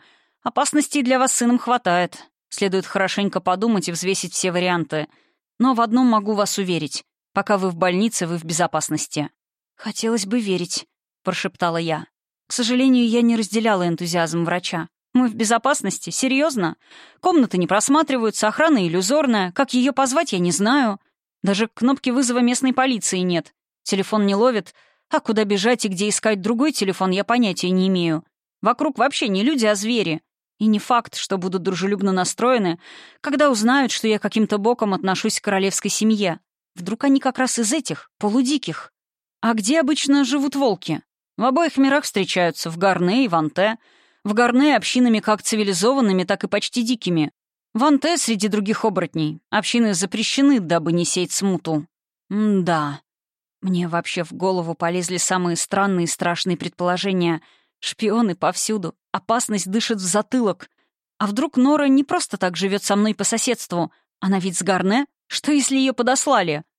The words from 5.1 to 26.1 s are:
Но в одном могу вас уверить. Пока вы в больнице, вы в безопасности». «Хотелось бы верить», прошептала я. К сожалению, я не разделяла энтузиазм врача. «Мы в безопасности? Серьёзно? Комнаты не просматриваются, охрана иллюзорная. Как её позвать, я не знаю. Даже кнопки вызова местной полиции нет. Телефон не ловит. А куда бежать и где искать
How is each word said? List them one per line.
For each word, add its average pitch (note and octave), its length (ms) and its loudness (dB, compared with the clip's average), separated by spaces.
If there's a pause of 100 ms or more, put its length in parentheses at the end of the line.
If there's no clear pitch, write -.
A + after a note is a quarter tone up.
Но B3+ 140 4
в A3+ 80 0
одном A#3 240 2
могу G#3+ 280 2
вас G3+ 260 -2
уверить. E3+ 440 -2 (300)
Пока G3+ 240 0
вы F#3 140 0
в E3+ 40 -8
больнице, F3+ 520 0
вы E3+ 100 -4
в D#3+ 60 -10
безопасности». D#3 880 -4 (440)
«Хотелось A3+ 500 -4
бы A3+ 140 -2
верить», F3+ 480 -4 (400)
прошептала F3 480 -4
я. E3 300 -4 (420)
К - 60 -12
сожалению, B3 520 2
я A#3 160 2
не A#3 140 4
разделяла G#3+ 500 0
энтузиазм E3+ 600 -2
врача. E3+ 420 -4 (260)
«Мы B3+ 140 4
в A3 80 -6
безопасности? A3+ 720 0
Серьёзно? C4 680 0 (420)
Комнаты D4 380 2
не F3 100 2
просматриваются, A#3 800 2
охрана A#3+ 400 4
иллюзорная. G3 640 0
Как C4+ 220 -2
её B3+ 180 2
позвать, C4+ 400 0
я F#3 80 0
не F3 120 2
знаю. G#3+ 500 0 (420)
Даже G3+ 240 0
кнопки B3+ 440 0
вызова B3 280 0
местной B3 320 2
полиции B3 460 0
нет. F3+ 360 -2 (300)
Телефон G3+ 420 0
не G3 100 2
ловит. A3+ 380 0 (360)
А D#4 100 0
куда A3 240 0
бежать G#3 400 0
и G#3+ 60 0
где F#3+ 180 -2
искать G#3 320 0